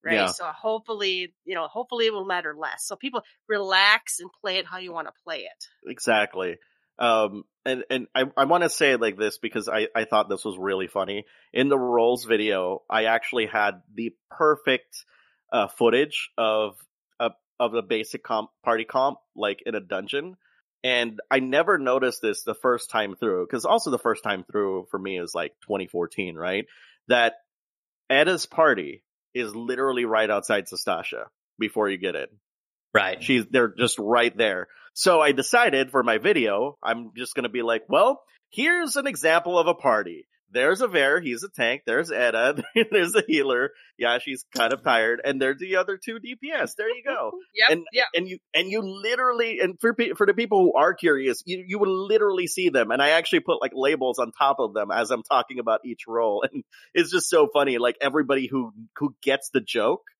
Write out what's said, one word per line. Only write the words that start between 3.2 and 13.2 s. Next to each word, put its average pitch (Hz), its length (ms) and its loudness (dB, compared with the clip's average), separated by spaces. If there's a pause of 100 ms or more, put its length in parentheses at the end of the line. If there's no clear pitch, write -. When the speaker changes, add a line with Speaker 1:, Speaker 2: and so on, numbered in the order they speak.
Speaker 1:
relax 202 720 2
and 180 100 -14 (120)
play 190 160 -4
it 180 80 -4
how 180 120 -14
you 180 160 -14
wanna 160 180 -10 (120)
play 160 160 -8
it. - 500 -18
Speaker 2:
Exactly. 104 680 -2 (420)
Um, 110 440 0 (220)
and, 131 240 -4
and 123 260 -4
I, 131 80 2 (140)
I 139 80 6
wanna 165 240 2
say 143 220 2
it 117 100 2
like 104 160 0
this 107 200 -2
because 110 320 -6
I, 110 260 0
I 110 100 0
thought 107 240 2
this 98 160 -4
was 95 120 -6
really 95 300 -4
funny. 101 380 -4 (280)
In 131 160 2
the 139 100 4
Rolls 120 460 2
video, 101 640 0
I 110 160 0
actually 113 420 0